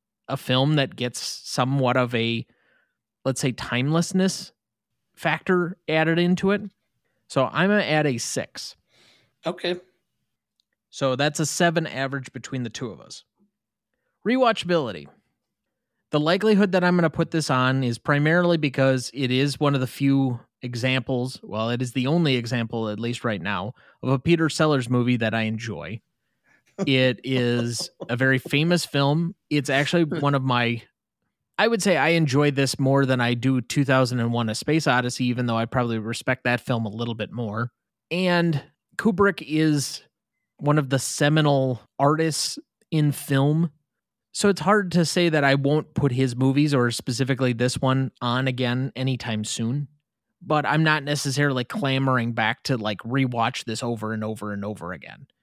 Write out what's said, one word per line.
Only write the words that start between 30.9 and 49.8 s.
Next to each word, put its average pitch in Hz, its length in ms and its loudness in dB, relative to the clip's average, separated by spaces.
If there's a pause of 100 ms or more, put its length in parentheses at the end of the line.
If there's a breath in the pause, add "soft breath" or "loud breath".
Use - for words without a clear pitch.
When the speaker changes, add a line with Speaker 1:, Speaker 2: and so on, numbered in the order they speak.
Speaker 1:
I 208 80 4
would 233 160 0
say 190 140 2
I 143 140 2
enjoy 147 420 2
this 135 260 -2
more 139 260 2
than 127 160 2
I 120 140 0
do 127 260 0
two 139 240 -2
thousand 127 360 2
and 117 120 0
one, 117 160 -2
A 110 60 -4
Space 151 320 -2
Odyssey, 123 400 0
even 123 200 -2
though 117 120 0
I 113 60 0
probably 117 340 -2
respect 117 460 -4
that 123 160 0
film 117 260 -2
a - 20 -6
little 117 260 -6
bit 107 180 -8
more. 113 400 -6 (380)
And 170 520 2 (340)
Kubrick 196 500 2
is 151 560 0 (560)
one 147 200 2
of 139 100 0
the 127 120 0
seminal 143 840 2 (160)
artists 156 640 0 (320)
in 151 180 4
film. 147 600 0 (580)
So - 180 0
it's 190 120 2
hard 190 320 2
to 175 120 4
say 175 260 2
that 156 120 2
I 139 140 4
won't 143 380 0
put 139 180 2
his 123 240 0
movies, 135 380 2
or 120 180 2
specifically 127 600 -2
this 123 280 -2
one, 131 400 0
on 123 260 -2
again 127 480 -2
anytime 123 500 -4
soon. 123 440 -4 (520)